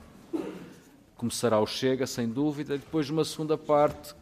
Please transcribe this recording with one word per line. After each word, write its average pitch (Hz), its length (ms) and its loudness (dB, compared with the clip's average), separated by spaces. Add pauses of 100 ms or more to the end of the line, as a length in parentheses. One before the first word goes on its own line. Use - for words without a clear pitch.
(1160)
começará 110 440 2
o 107 60 4
Chega, 131 400 0
sem 120 220 -4
dúvida, 143 480 -2
e - 20 -4
depois 143 320 -2
uma 156 140 2
segunda 156 340 -2
parte 147 640 2